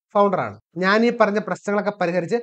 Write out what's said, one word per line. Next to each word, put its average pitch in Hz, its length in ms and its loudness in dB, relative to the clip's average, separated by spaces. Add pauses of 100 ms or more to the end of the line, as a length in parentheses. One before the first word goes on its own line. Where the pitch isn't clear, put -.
(140)
ഫൗണ്ടറാണ്. 180 420 2 (260)
ഞാൻ 196 240 2
ഈ - 20 4 (120)
പറഞ്ഞ 208 260 2
പ്രശ്നങ്ങളൊക്കെ 202 540 -2
പരിഹരിച്ച് 175 420 -2